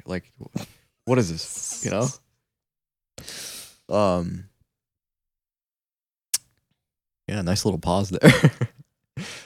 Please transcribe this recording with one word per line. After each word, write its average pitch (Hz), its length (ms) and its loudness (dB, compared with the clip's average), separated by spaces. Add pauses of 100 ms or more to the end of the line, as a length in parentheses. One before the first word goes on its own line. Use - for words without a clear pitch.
Like, 90 360 -8
wh-, - 220 -10 (420)
what 127 140 4
is 98 120 2
this? - 540 -8
You 95 80 -2
know? 113 160 0 (1800)
Um, 90 560 0 (2750)
yeah, 101 140 -4
nice 90 220 0
little 95 140 2
pause 92 320 0
there. 90 100 -4
<laughs> - 1040 2 (220)